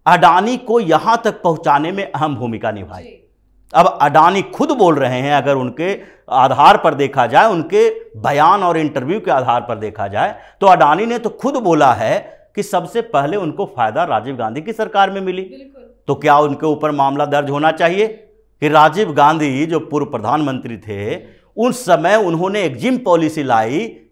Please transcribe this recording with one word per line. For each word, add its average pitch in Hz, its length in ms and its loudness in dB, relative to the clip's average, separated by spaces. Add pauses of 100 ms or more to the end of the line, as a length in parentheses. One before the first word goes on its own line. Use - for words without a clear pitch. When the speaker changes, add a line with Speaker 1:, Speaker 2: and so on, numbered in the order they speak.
Speaker 1:
अडानी 180 520 4
को 233 220 0
यहाँ 190 440 0
तक - 180 -4
पहुँचाने 156 500 0
में 196 200 -6
अहम 143 240 -4
भूमिका 113 360 -6
निभाई। 92 320 -14
Speaker 2:
जी। - 280 -20 (420)
Speaker 1:
अब 175 280 2
अडानी 156 400 4
खुद 294 300 -4
बोल 190 240 2
रहे 127 260 -2
हैं, 143 120 -2
अगर 139 220 2
उनके 135 440 -6 (300)
आधार 135 480 4
पर 170 160 2
देखा 135 340 0
जाए, 147 180 4
उनके 202 440 2 (300)
बयान 147 440 2
और 170 140 0
इंटरव्यू 151 420 -4
के 190 120 -4
आधार 123 300 0
पर 120 140 -8
देखा 104 320 -8
जाए, 113 280 -4 (260)
तो 196 60 4
अडानी 170 380 4
ने 233 120 -4
तो 226 120 -6
खुद 277 280 -4
बोला 165 360 4
है 110 260 -2 (360)
कि 202 80 -4
सबसे 190 380 -4
पहले 151 360 -2
उनको 170 280 -6
फायदा 117 380 -2
राजीव 131 320 -4
गांधी 117 260 -6
की 220 120 -10
सरकार 214 380 0
में 196 100 -8
मिली। 185 200 -6
Speaker 2:
बिल्कुल। - 540 -20 (120)
Speaker 1:
तो 143 80 -2
क्या 143 220 2
उनके 147 280 0
ऊपर 151 260 -2
मामला 143 340 -2
दर्ज 143 240 -2
होना 147 220 0
चाहिए 180 360 0 (540)
कि 151 80 0
राजीव 156 440 4
गांधी 147 520 2
जो 165 140 -2
पूर्व 147 260 -4
प्रधानमंत्री 127 720 -4
थे, 104 600 -10 (200)
उस 233 280 -2
समय 170 300 2
उन्होंने 190 460 0
एग्जिम 165 360 -2
पॉलिसी 160 460 0
लाई, 120 360 0 (320)